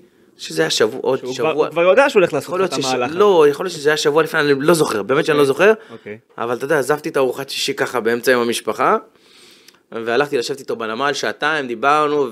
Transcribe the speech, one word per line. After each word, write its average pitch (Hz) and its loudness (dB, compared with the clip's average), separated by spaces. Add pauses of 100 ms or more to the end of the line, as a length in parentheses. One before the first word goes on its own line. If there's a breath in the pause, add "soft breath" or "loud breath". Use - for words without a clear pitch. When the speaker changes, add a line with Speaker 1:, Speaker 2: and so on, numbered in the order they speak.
(380 soft breath)
Speaker 1:
שזה 160 -6
היה 156 0
שבוע, 123 0
עוד 131 0
Speaker 2:
שהוא 127 -10
Speaker 1:
שבוע. 131 -2
Speaker 2:
כבר, 147 0
הוא - -4
כבר 160 -2
יודע 196 6
שהוא 214 2
הולך 170 2
לעשות 139 -4
Speaker 1:
יכול 175 -4
להיות 180 -2
Speaker 2:
את 135 -4
Speaker 1:
שש-, - -2
Speaker 2:
המהלך 127 -2
Speaker 1:
לא, 190 6
Speaker 2:
הזה. 147 8
Speaker 1:
יכול 156 -4
להיות 180 -6
שזה 147 0
היה 151 2
שבוע 151 2
לפני, 156 -2
אני 147 4
לא 156 2
זוכר, 131 0
באמת 139 0
שאני 147 2
לא 147 4
Speaker 2:
אוקיי. 135 2 (140)
Speaker 1:
זוכר. 220 6 (200)
Speaker 2:
אוקיי. 110 -16 (200)
Speaker 1:
אבל 120 -4
אתה 120 -8
יודע, 147 0
עזבתי 147 -2
את 151 -4
הארוחת 135 -2
שישי - -4
ככה 127 -4
באמצע 120 0
עם 123 2
המשפחה, 120 -2 (920 soft breath)
והלכתי 120 -2
לשבת 123 -4
איתו 123 -8
בנמל 113 -4
שעתיים, 139 -4
דיברנו, 143 0